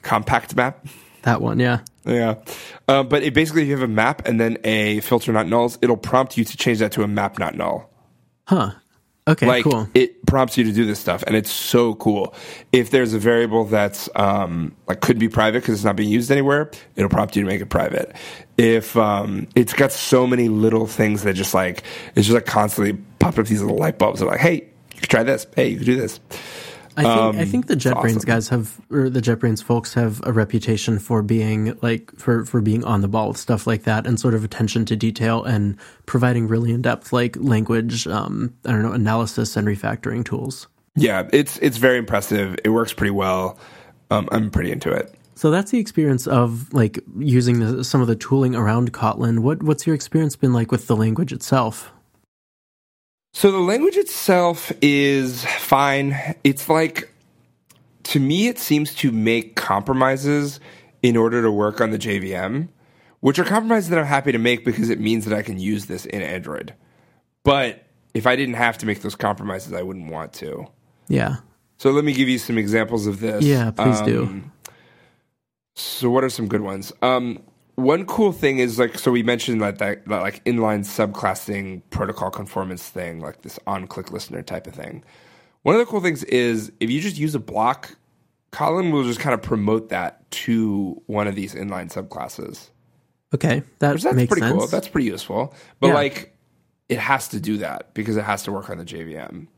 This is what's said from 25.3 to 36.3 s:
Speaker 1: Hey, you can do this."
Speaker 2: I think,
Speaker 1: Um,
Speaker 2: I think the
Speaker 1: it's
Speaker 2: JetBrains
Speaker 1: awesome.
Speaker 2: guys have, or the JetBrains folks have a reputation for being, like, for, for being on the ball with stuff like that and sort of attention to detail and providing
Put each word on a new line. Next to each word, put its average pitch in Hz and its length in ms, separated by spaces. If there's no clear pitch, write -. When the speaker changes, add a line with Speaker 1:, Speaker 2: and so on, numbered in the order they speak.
Speaker 1:
Hey, 131 140
you 110 80
can 131 100
do 123 100
this." 110 220
Speaker 2:
I 151 80
think, 117 120
Speaker 1:
Um, 110 220
Speaker 2:
I - 60
think 247 240
the - 60
Speaker 1:
it's 127 100
Speaker 2:
JetBrains 123 320
Speaker 1:
awesome. 107 100
Speaker 2:
guys 113 220
have, 117 320
or 131 180
the 127 140
JetBrains 113 400
folks 120 320
have 113 300
a 120 80
reputation 110 680
for 110 240
being, 107 600
like, 117 340
for, 120 280
for 120 160
being 110 240
on 107 160
the 98 80
ball 107 200
with 104 80
stuff - 280
like 110 200
that 110 240
and 117 100
sort 120 160
of 107 80
attention 110 440
to 113 100
detail 113 480
and 101 320
providing 120 440